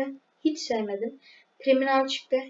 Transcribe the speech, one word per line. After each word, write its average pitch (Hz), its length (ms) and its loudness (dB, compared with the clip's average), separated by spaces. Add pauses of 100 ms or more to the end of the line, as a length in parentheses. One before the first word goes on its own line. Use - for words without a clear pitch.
(440)
Hiç 311 140 0
sevmedim. 220 640 -4 (440)
Criminal 269 420 4
çıktı. - 300 -4 (140)